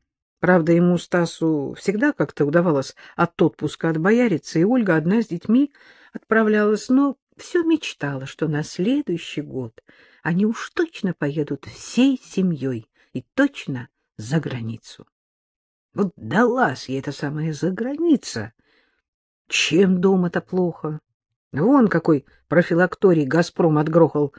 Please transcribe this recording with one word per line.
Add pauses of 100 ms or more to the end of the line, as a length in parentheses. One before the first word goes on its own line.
(400)
Правда,
ему,
Стасу,
всегда
как-то
удавалось (220)
от
отпуска
отбояриться,
и
Ольга
одна
с
детьми (400)
отправлялась,
но (220)
всё
мечтала,
что
на
следующий
год (400)
они
уж
точно
поедут
всей
семьёй (240)
и (100)
точно (300)
за
границу. (880)
Вот
далась
ей
эта
самая
заграница. (960)
Чем
дома-то
плохо? (520)
Вон
какой (220)
профилакторий
"Газпром"
отгрохал